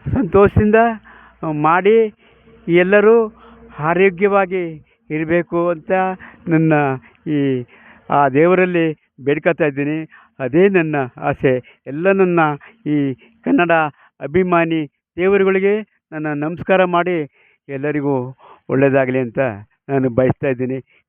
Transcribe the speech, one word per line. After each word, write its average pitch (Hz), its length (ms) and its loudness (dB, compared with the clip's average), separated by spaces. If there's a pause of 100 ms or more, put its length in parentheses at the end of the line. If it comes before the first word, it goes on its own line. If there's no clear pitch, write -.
(140)
ಸಂತೋಷದಿಂದ 208 640 2 (840)
ಮಾಡಿ 196 520 2 (540)
ಎಲ್ಲರೂ 208 600 4 (500)
ಆರೋಗ್ಯವಾಗಿ 180 1080 0 (240)
ಇರಬೇಕು 170 600 -2
ಅಂತ 165 220 -6 (560)
ನನ್ನ 160 260 2 (560)
ಈ 135 360 -2 (440)
ಆ 143 200 2
ದೇವರಲ್ಲಿ 170 640 2 (280)
ಬೇಡ್ಕೊತಾ 156 420 -2
ಇದ್ದೀನಿ. 147 440 -4 (320)
ಅದೇ 147 300 2
ನನ್ನ 165 260 0 (220)
ಆಸೆ. 139 720 -4
ಎಲ್ಲ 160 240 -2
ನನ್ನ 185 280 2 (500)
ಈ 143 240 0
ಕನ್ನಡ 175 580 -2 (480)
ಅಭಿಮಾನಿ 165 680 -2 (300)
ದೇವರುಗಳಿಗೆ 190 640 0 (300)
ನನ್ನ 151 160 -8
ನಮಸ್ಕಾರ 156 560 -2
ಮಾಡಿ 175 440 -2 (420)
ಎಲ್ಲರಿಗೂ 139 680 -4 (320)
ಒಳ್ಳೆಯದಾಗಲಿ 131 500 2
ಅಂತ 120 200 -6 (500)
ನಾನು 135 200 0
ಬಯಸ್ತಾ 127 380 0
ಇದ್ದೀನಿ. 127 600 -8